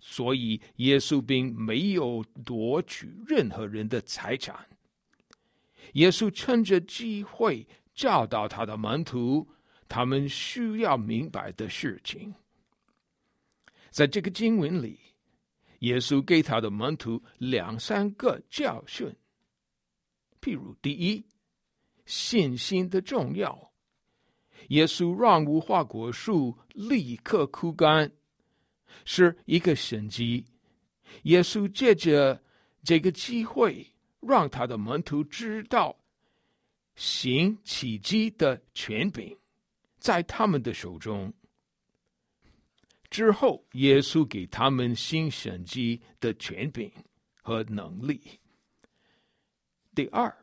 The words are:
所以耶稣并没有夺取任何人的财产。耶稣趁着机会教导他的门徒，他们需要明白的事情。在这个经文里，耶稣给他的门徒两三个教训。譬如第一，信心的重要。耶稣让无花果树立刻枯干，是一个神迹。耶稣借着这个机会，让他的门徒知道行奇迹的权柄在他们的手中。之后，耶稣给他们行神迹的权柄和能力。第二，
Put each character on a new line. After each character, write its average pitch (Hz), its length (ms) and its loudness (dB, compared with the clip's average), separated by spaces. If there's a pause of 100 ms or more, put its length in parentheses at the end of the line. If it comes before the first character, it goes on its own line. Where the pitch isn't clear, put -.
所 127 340 -4
以 113 260 -2 (160)
耶 135 220 6
稣 139 220 2
并 127 340 0
没 113 360 -2
有 120 340 -2 (200)
夺 123 380 -2
取 - 320 -14 (120)
任 226 240 2
何 110 160 -8
人 107 220 -6
的 117 140 -2
财 - 340 -8
产。 - 300 -12 (1300)
耶 160 180 6
稣 214 200 2
趁 233 340 0
着 185 160 4
机 214 420 -8
会 196 420 -2 (300)
教 180 320 2
导 107 220 -2
他 107 180 -8
的 107 100 -8
门 110 280 -2
徒， 127 440 -2 (400)
他 123 160 -2
们 139 240 0
需 220 500 -6
要 185 180 2
明 113 340 -4
白 98 220 -10
的 107 160 -8
事 - 340 -8
情。 - 320 -12 (1600)
在 147 180 4
这 202 120 -2
个 170 80 -2
经 220 280 0
文 165 260 0
里， - 160 -10 (800)
耶 123 220 0
稣 139 200 2
给 160 220 4
他 117 180 0
的 110 80 -2
门 117 280 -4
徒 113 260 -6 (160)
两 113 400 -4
三 202 360 -2
个 - 360 -2
教 - 380 -4
训。 - 260 -10 (1300)
譬 254 140 -6
如 127 280 -12
第 139 80 -2
一， 175 340 -2 (800)
信 147 540 0
心 185 320 -2
的 190 100 0
重 165 360 -4
要。 - 360 -6 (960)
耶 147 140 6
稣 175 320 0
让 185 280 6
无 147 160 2
花 170 240 2
果 113 260 -8
树 131 480 -2 (140)
立 208 460 -2
刻 170 280 0
枯 170 260 -6
干， 156 380 4 (920)
是 175 300 6 (100)
一 165 160 2
个 165 160 2
神 107 320 -6
迹。 120 360 -2 (800)
耶 170 180 8
稣 202 300 0
借 233 240 6
着 143 480 4 (400)
这 160 160 4
个 170 140 2
机 233 320 -4
会， 226 420 0 (340)
让 220 300 4
他 123 160 -4
的 120 100 -6
门 113 280 -4
徒 147 180 -2
知 214 420 -8
道 196 320 0 (1000)
行 156 640 0
奇 113 340 -6
迹 214 360 0
的 131 280 0 (140)
权 113 340 -2
柄 113 260 -12 (640)
在 180 260 0
他 220 240 0
们 151 120 2
的 113 140 -4
手 87 240 -12
中。 101 340 -8 (1800)
之 220 220 4
后， 202 340 2 (100)
耶 135 260 8
稣 156 240 2
给 107 240 -6
他 123 200 2
们 123 260 0
行 156 360 -2
神 92 340 -8
迹 117 380 -4 (160)
的 113 160 -2
权 - 380 -8
柄 113 200 -10 (500)
和 113 200 -4
能 104 440 -8
力。 143 140 -4 (1700)
第 143 120 0
二， 233 360 -2